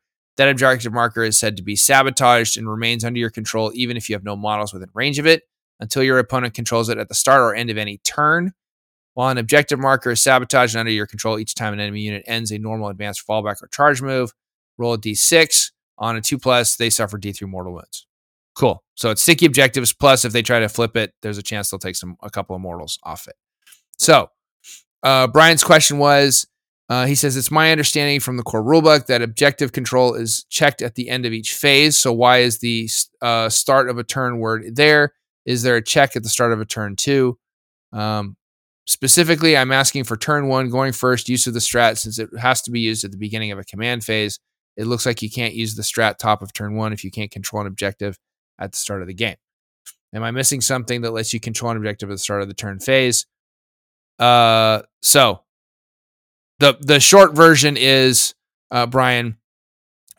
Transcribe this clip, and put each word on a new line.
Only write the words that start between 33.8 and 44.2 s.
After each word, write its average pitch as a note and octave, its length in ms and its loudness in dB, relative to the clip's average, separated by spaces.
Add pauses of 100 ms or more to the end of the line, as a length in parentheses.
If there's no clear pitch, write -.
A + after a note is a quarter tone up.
of A#2+ 80 -6
a A#2+ 60 -6
turn B2 360 -4
word A2 360 -6
there? D3 380 4 (320)
Is A#2+ 180 -2
there B2 140 2
a A2+ 40 0
check C#3 360 2
at A2+ 60 -4
the A2+ 40 -10
start A#2 240 0
of A2 80 -2
a G#2+ 60 -8
turn G#2 320 -8
too?" C3 420 0 (540)
Um, G#2+ 420 -6 (520)
specifically, D#3+ 720 2
I'm C3 140 2
asking C3+ 320 0
for A2+ 120 -6
turn D3 320 -2
one C3 220 -2
going C3 240 -2
first, B2+ 340 -2
use B2 200 -2
of A#2 80 -6
the A#2 40 -4
strat, A#2 380 2
since A2 220 -8
it A2 100 -10 (100)
has B2+ 220 0
to A#2+ 100 -12
be A#2 100 -4
used A2 220 -2
at G2+ 80 -12
the F#2+ 60 -14
beginning G#2+ 340 -8
of G2 60 -10
a G2 60 -12
command A2+ 400 -6
phase. G#2+ 360 -4 (380)